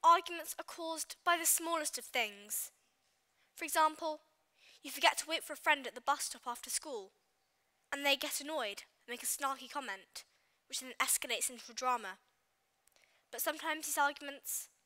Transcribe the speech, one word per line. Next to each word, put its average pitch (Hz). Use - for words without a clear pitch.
arguments 339
are 254
caused 330
by 349
the 330
smallest 330
of 247
things. 208
For 330
example, 311
you 277
forget 294
to -
wait 320
for -
a 277
friend 285
at 226
the 247
bus 285
stop -
after 240
school, 220
and 277
they 277
get 285
annoyed 277
and -
make 247
a -
snarky 262
comment, 233
which 262
then 254
escalates 247
into 240
a 220
drama. 226
But 233
sometimes 311
these 294
arguments 285